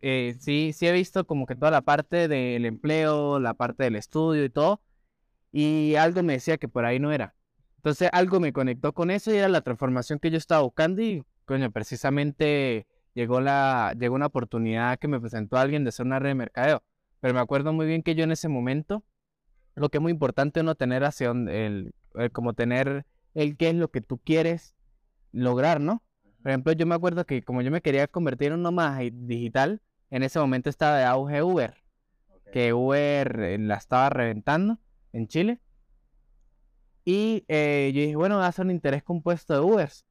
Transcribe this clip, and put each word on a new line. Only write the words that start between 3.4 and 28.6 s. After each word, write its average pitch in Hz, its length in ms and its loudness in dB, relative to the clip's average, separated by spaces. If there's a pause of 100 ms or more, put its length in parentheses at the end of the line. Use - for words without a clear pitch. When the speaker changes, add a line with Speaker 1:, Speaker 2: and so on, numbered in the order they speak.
Speaker 1:
la 120 160 -2
parte 120 280 -4
del 120 120 0
estudio 151 500 0
y 131 40 -2
todo, 165 320 2 (680)
y 151 440 2
algo 170 280 4
me 165 100 2
decía 151 240 -2
que 143 100 -8
por 120 180 -2
ahí 123 140 0
no 147 120 0
era. 127 240 -4 (520)
Entonces, 170 240 2
algo 185 300 4
me 151 100 0
conectó 131 420 -2
con 175 160 -2
eso 202 220 -2
y 208 60 4
era 196 100 4
la 180 140 2
transformación 127 580 -4
que 165 100 0
yo 160 80 0
estaba 160 240 2
buscando 160 400 0
y, 202 220 -4 (220)
coño, 135 260 -2
precisamente 139 1120 -2 (280)
llegó 120 260 0
la, 135 580 0
llegó 120 160 -2
una 139 120 0
oportunidad 117 760 -2
que - 80 -6
me 139 140 -2
presentó 113 340 -6
alguien 139 300 2
de 120 40 0
hacer 123 160 -6
una 131 140 -2
red 139 120 -2
de 135 40 -2
mercadeo. 127 480 0 (380)
Pero 127 120 2
me 127 60 2
acuerdo 139 320 0
muy 160 140 0
bien 160 180 -2
que 165 100 0
yo 160 120 2
en 160 80 0
ese 156 160 -4
momento, 143 560 -4 (720)
lo 147 120 -2
que 147 120 0
es - 20 -2
muy 165 100 0
importante 147 480 0
uno 160 160 0
tener 127 300 0
hacia 139 240 -2
dónde, 110 360 -2
el, 101 300 -8 (200)
el 120 180 -2
como 120 220 -4
tener 135 500 -2 (280)
el 147 220 -2
qué 165 140 2
es 165 60 2
lo 170 140 0
que 127 120 -4
tú 127 160 -8
quieres 160 580 0 (560)
lograr, 123 480 2
¿no? 170 240 -2 (380)
Por 135 100 -4
ejemplo, 135 220 0
yo 165 140 0
me 170 80 0
acuerdo 170 300 -2
que 131 160 -4
como 127 200 -4
yo 131 100 -2
me 165 100 -2
quería 143 280 0
convertir 143 380 -2
en 151 80 -2
un 175 80 -2